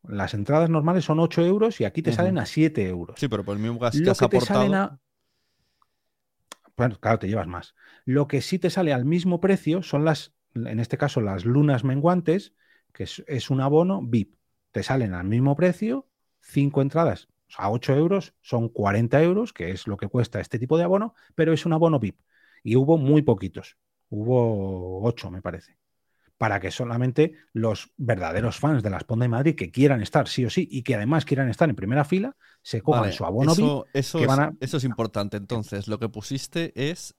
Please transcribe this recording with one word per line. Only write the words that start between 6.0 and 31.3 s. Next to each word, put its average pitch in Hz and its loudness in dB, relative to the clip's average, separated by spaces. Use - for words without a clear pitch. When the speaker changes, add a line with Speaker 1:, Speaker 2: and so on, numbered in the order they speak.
Speaker 1:
Bueno, 120 0
claro, 110 2
te 95 -6
llevas 98 -2
más. 87 -12
Lo 143 2
que 139 -2
sí 185 -4
te 175 0
sale 160 0
al 123 0
mismo 175 2
precio 185 0
son 147 0
las, - -2
en 113 -4
este - -4
caso, 139 0
las 98 -4
lunas 135 4
menguantes, 165 0
que - -8
es, - -12
es 127 -6
un 131 0
abono 165 2
vip. 117 -2
Te 98 -4
salen 120 0
al 87 -6
mismo 127 2
precio, 196 -2
cinco 143 0
entradas 139 0
a 101 -4
ocho 120 0
euros, 170 0
son 117 -2
cuarenta 110 2
euros, 190 0
que 85 -8
es - -8
lo 101 -4
que 101 -8
cuesta 113 -2
este - -6
tipo 127 0
de 170 2
abono, 202 0
pero 160 4
es 151 -2
un 165 2
abono 160 4
vip. 104 -4
Y 110 0
hubo 143 6
muy 143 6
poquitos. - -2
Hubo 101 0
ocho, 117 -2
me 90 -12
parece. 82 -12
Para 104 0
que 92 -6
solamente 127 0
los 110 -4
verdaderos 104 -2
fans 151 0
de 101 -4
las 90 -6
Ponda 117 -2
y 123 0
Madrid 143 0
que 90 -8
quieran 139 4
estar 139 0
sí 127 -2
o 110 -2
sí - -2
y 131 -6
que 127 0
además 127 0
quieran 131 0